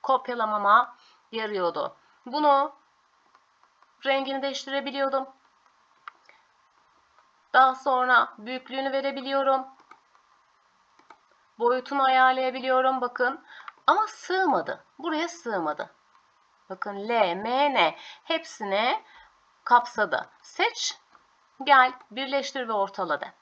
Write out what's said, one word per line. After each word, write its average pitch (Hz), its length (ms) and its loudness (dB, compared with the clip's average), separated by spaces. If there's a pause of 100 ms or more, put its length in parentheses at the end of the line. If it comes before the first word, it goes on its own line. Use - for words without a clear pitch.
Kopyalamama 233 920 2 (360)
yarıyordu. 190 640 -4 (300)
Bunu 285 500 2 (1300)
rengini 269 360 -2
değiştirebiliyordum. 269 880 -4 (2250)
Daha 262 220 6
sonra 254 640 0
büyüklüğünü 254 540 -8
verebiliyorum. 269 760 -2 (1900)
Boyutunu 254 440 0
ayarlayabiliyorum 262 960 2
bakın. 254 440 -4 (420)
Ama 392 200 2
sığmadı. 349 760 -2 (160)
Buraya 320 280 -4
sığmadı. 185 680 -6 (760)
Bakın 202 260 -8
L, 202 400 0
M, 254 380 0
N 190 220 2 (280)
hepsine 247 800 -4 (600)
kapsadı. 220 680 2 (120)
Seç, - 560 -4 (680)
gel, 262 300 6 (180)
birleştir 269 560 -4
ve 226 60 -4
ortala 196 480 -2
de. - 200 -12